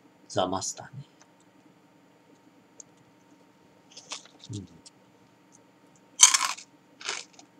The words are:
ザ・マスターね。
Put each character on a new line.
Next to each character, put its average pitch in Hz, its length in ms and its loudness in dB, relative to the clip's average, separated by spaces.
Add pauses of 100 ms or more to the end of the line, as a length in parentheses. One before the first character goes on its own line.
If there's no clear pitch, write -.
(280)
ザ・ 95 180 4
マ 92 160 0
ス - 140 -4
タ - 160 -14
ー 120 60 -14
ね。 139 80 -10 (4000)